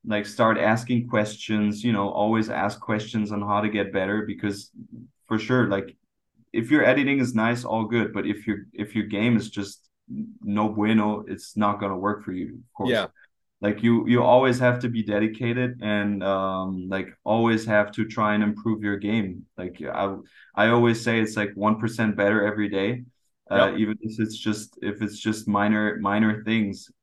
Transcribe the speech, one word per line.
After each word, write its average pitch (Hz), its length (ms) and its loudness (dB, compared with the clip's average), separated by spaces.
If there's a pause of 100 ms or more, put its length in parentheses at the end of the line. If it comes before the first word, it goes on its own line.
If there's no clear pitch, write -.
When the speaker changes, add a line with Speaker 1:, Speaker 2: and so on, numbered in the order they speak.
Speaker 1:
like, 104 180 -2
start 113 320 2
asking 120 520 0
questions, 107 760 0
you 120 80 2
know, 101 160 0
always 107 400 0
ask 101 320 -4
questions 107 500 -4
on 104 120 -4
how 104 180 0
to 107 80 -2
get 101 240 -2
better, 101 340 0
because 101 440 -6 (580)
for 110 100 0
sure, 123 300 2
like, 98 280 -4 (560)
if 117 180 -2
your 151 120 6
editing 139 380 4
is 123 140 -2
nice, 117 300 0
all 110 200 -2
good. 113 300 0
But 101 120 -2
if 104 200 -4
your, 101 140 -2 (120)
if 104 240 -8
your 104 80 0
game 104 320 2
is 101 140 -2
just - 320 -10 (600)
no 104 260 0
bueno, 107 580 0
it's - 300 -12
not 104 240 0
gonna 98 160 -4
work 101 260 -2
for 95 100 -10
you, 92 160 -6
of - 260 -18
course. 101 160 -2
Speaker 2:
Yeah. 107 160 0 (560)
Speaker 1:
Like, 104 200 -2
you, 117 240 4
you 120 160 4
always 123 360 6
have 123 220 2
to 123 100 -2
be 117 120 -4
dedicated 117 800 -2
and, 104 420 -2
um, 95 680 -2
like, 95 180 -4 (160)
always 113 400 2
have 104 280 2
to 110 120 -4
try 107 300 0
and 107 80 2
improve 104 400 -2
your 101 160 -2
game. 101 480 -2 (100)
Like, 90 260 -10
I, 95 340 -4 (380)
I 107 140 4
always 120 320 4
say 113 200 2
it's, 110 140 0
like, 104 200 -2
one 107 260 2
percent 110 340 0
better 104 320 2
every 104 220 -2
day, 104 360 -2 (460)
uh, 98 200 4
Speaker 2:
Yep. 92 80 -4
Speaker 1:
even 107 240 0
if 110 180 -8
it's 107 160 -2
just, - 460 -6
if 104 180 -4
it's 104 180 -6
just 107 300 -4
minor, 104 500 2
minor 107 460 2
things, 107 460 -2 (120)